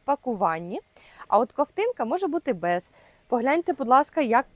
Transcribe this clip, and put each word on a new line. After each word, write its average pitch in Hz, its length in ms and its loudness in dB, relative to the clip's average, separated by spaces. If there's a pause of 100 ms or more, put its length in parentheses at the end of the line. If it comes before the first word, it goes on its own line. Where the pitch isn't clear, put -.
пакуванні, 196 760 -2 (480)
а 202 100 4
от 240 140 0
ковтинка 370 520 -2
може 359 220 -2
бути 302 260 -2
без. 175 380 -2 (420)
Погляньте, 277 400 0
будь 262 160 -4
ласка, 277 320 4
як 240 360 2